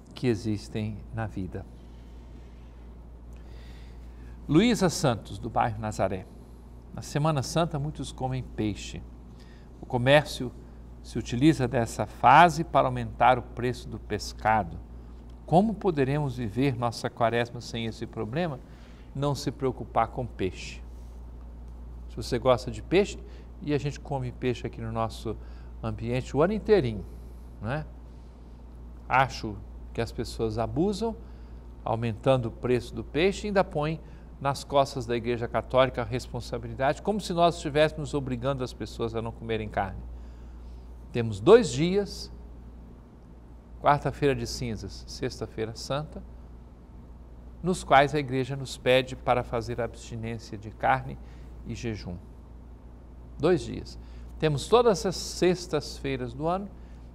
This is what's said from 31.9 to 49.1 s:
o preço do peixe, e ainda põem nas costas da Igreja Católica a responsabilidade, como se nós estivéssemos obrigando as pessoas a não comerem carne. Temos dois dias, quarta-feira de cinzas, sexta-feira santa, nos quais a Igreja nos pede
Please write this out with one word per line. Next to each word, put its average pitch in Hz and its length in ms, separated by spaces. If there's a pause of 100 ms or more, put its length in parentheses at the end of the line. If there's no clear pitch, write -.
o 110 40
preço 123 420
do 113 100
peixe, 185 420
e - 20
ainda 196 160
põem 160 380 (400)
nas 135 220
costas 139 420
da 120 100
Igreja 120 320
Católica 127 540
a 117 40
responsabilidade, 120 960
como 202 200
se - 100
nós 170 240
estivéssemos 151 580
obrigando 127 500
as 120 100
pessoas 113 420
a 113 60
não 113 100
comerem 110 380
carne. 98 320 (1120)
Temos 113 260
dois 175 320
dias, 180 580 (1500)
quarta-feira 143 540
de 120 100
cinzas, 104 640
sexta-feira 113 640
santa, 151 480 (1400)
nos 175 220
quais 139 280
a 156 60
Igreja 131 380
nos 131 200
pede 127 380